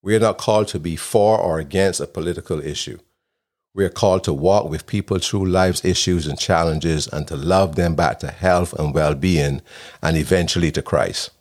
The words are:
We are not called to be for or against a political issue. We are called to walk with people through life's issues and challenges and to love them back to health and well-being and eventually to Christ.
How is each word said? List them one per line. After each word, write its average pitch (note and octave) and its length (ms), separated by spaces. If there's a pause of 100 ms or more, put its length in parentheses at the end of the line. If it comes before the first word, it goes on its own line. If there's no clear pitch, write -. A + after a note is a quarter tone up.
We G#2+ 140
are - 20
not G#2+ 180
called G#2+ 300
to D#2 140
be E2 160
for G#2+ 420
or D#2+ 200
against F2 420
a C#2+ 60
political E2+ 520
issue. D2 400 (760)
We G2 80
are F2+ 40
called F#2+ 340
to E2 100
walk F2+ 380
with - 160
people G2 320
through F#2+ 260
life's F#2 400
issues F2+ 400
and D2 140
challenges D#2+ 680
and - 220
to D#2+ 80
love E2+ 400
them E2+ 180
back D#2 280
to C#2+ 100
health F2 420
and D2+ 180
well-being D2+ 720 (400)
and D#2+ 160
eventually E2+ 540
to D2+ 100
Christ. - 480 (120)